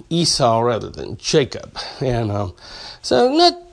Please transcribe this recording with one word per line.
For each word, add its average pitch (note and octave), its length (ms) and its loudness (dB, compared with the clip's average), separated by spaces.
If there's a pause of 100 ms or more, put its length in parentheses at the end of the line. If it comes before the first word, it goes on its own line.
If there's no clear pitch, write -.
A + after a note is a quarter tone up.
Esau C3+ 500 2
rather A#2 300 0
than - 260 -10
Jacob. - 600 -2 (240)
And, A#2 300 -2
um, G2+ 220 -4 (480)
so C4+ 320 2
not, F4 200 4 (200)